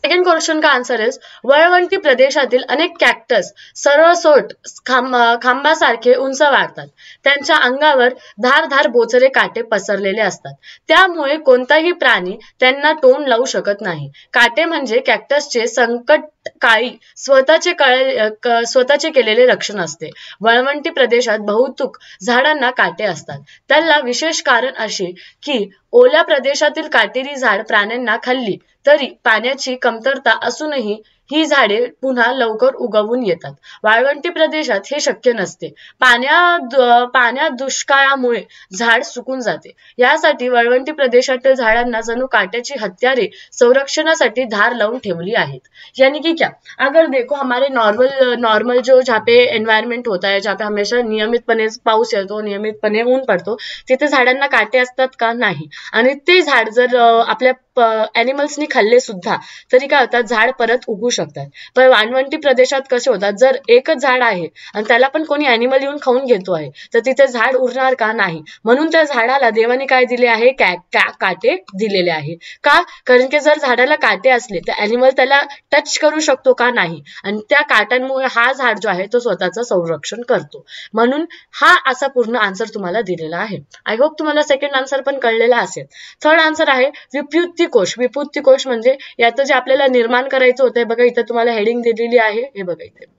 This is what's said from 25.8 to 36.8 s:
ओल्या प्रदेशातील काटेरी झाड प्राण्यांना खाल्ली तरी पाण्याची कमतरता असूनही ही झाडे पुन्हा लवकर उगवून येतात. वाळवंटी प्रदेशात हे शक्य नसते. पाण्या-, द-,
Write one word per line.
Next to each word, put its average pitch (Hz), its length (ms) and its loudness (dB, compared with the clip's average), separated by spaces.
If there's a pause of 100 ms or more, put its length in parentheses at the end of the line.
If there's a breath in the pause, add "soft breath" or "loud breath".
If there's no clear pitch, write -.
ओल्या 254 300 6
प्रदेशातील 302 680 -2
काटेरी 254 480 -2
झाड 226 280 -2
प्राण्यांना 226 600 -2
खाल्ली 247 340 -4 (280)
तरी 285 220 4 (160)
पाण्याची 247 520 -2
कमतरता 233 680 -2
असूनही 240 580 -6 (300)
ही 311 140 0
झाडे 247 400 0
पुन्हा 247 480 -2
लवकर 247 400 0
उगवून 226 520 -2
येतात. 165 260 -6 (320 loud breath)
वाळवंटी 277 460 0
प्रदेशात 311 560 -2
हे 294 140 -6
शक्य 247 340 -2
नसते. 180 340 -8 (320 loud breath)
पाण्या-, 269 760 2
द-, 247 300 4 (100)